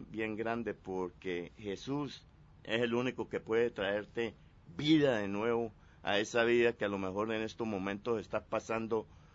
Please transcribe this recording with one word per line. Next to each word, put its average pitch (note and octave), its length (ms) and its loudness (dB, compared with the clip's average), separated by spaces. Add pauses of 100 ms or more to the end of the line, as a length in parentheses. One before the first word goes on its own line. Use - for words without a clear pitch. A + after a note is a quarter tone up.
bien A2 260 -4
grande, A2+ 380 -2
porque F2+ 840 -6
Jesús A#2+ 680 -6 (380)
es A2+ 180 0
el A#2 140 2
único A#2+ 340 -2
que G2 100 -4
puede A2+ 300 2
traerte G#2 640 -2 (420)
vida C#3+ 420 4
de G2+ 100 0
nuevo A2+ 440 0 (300)
a G2+ 160 0
esa A2+ 260 2
vida A#2 300 6
que G#2 120 -2
a G2+ 40 0
lo G2+ 80 0
mejor G2 340 -2
en A2 120 0
estos A2 240 -4
momentos G2+ 520 -2
estás G#2 220 -4
pasando A2+ 640 -2 (300)